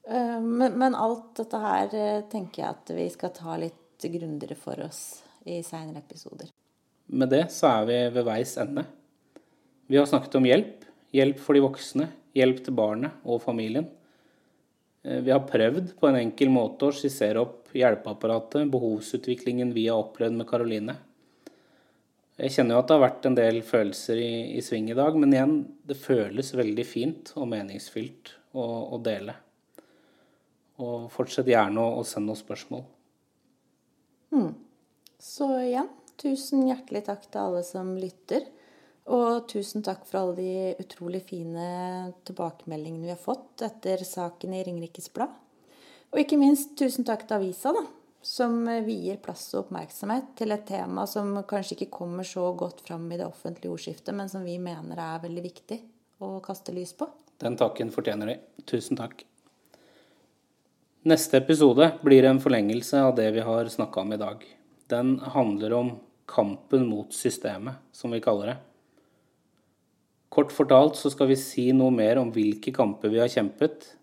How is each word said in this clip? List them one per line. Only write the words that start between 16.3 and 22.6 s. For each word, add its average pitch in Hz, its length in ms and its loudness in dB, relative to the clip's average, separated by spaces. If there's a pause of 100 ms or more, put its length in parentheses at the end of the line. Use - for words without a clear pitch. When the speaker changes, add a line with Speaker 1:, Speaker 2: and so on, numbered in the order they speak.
Speaker 2:
måte 127 360 2
å 143 60 0
skissere 113 480 0
opp - 300 -6
hjelpeapparatet, 113 1000 0
behovsutviklingen 123 1040 -2
vi 113 140 0
har 113 120 2
opplevd 113 400 -2
med 113 80 -8
Karoline. 117 480 -2 (1400)
Jeg 135 160 -2
kjenner 117 220 4